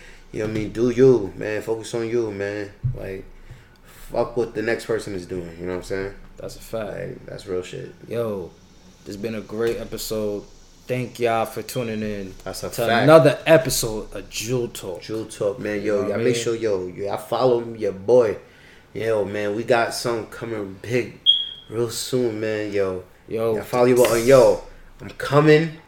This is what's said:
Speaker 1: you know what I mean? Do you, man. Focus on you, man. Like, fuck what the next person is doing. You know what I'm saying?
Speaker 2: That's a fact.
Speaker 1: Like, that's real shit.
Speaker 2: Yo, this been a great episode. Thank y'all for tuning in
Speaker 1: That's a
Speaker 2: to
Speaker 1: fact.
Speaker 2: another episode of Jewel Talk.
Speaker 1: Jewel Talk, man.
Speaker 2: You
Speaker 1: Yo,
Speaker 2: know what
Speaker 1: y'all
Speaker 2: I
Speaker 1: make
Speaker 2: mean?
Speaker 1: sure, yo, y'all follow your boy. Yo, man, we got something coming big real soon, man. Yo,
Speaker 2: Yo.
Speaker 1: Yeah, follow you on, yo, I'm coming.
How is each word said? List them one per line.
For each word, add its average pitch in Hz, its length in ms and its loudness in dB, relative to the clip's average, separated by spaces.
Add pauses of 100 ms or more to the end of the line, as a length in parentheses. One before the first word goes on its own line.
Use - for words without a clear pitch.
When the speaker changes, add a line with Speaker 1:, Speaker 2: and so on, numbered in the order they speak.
(340)
Speaker 1:
you 120 60 -6
know 107 60 -2
what 110 60 -4
I - 40 -6
mean? 107 180 -4
Do 120 160 0
you, 117 480 6
man. 107 240 -6
Focus 113 320 -6
on 117 160 -4
you, 113 220 -2
man. 101 380 -6 (240)
Like, 98 300 -10 (600)
fuck - 500 -6
what 117 200 -2
the 107 60 -4
next 113 260 -2
person 107 280 -4
is 87 100 -8
doing. 85 320 -8
You 87 100 -10
know 90 40 -6
what 90 60 -4
I'm 87 60 -10
saying? 95 300 -6 (220)
Speaker 2:
That's - 220 -14
a - 20 -18
fact. 110 380 -10
Speaker 1:
Like, - 300 -12
that's 95 200 -14
real 90 160 -4
shit. 90 320 -14 (140)
Speaker 2:
Yo, 95 420 -6 (540)
this 101 100 -12
been 110 200 -8
a 104 60 -8
great 110 360 -4
episode. 107 680 -6 (420)
Thank 123 340 -6
y'all 113 260 2
for 110 160 -8
tuning 110 400 -6
in 101 320 -8 (100)
Speaker 1:
That's 92 200 -10
a 92 60 -6
Speaker 2:
to - 60 -12 (120)
Speaker 1:
fact. 113 160 2
Speaker 2:
another 151 420 8
episode 131 680 2
of 98 160 -12
Jewel 117 380 -4
Talk. 92 340 -10
Speaker 1:
Jewel 110 260 -8
Talk, 101 320 -4
man. 104 220 -4
Speaker 2:
You 104 60 -6
Speaker 1:
Yo, 107 80 2
Speaker 2:
know 101 60 2
what 104 80 -2
Speaker 1:
y'all 101 100 0
Speaker 2:
I 117 40 -2
Speaker 1:
make 123 100 2
Speaker 2:
mean? 117 100 -4
Speaker 1:
sure, 117 120 -2
yo, 104 320 -2
y'all 98 300 -6
follow 120 460 2 (100)
your 104 200 -4
boy. 107 440 4 (560)
Yo, 107 300 0
man, 104 320 -4
we 117 80 -4
got 117 300 2
something 113 340 -4
coming 104 540 -8
big 110 380 -4 (500)
real 113 200 -2
soon, 117 520 -2
man. 107 320 -4
Yo, 95 300 0 (240)
Speaker 2:
Yo. 113 280 -2
Speaker 1:
Yeah, - 80 -4
follow 123 220 2
you 127 200 6
on, 117 200 2
yo, 120 360 8 (400)
I'm 101 100 -14
coming. 151 600 6 (160)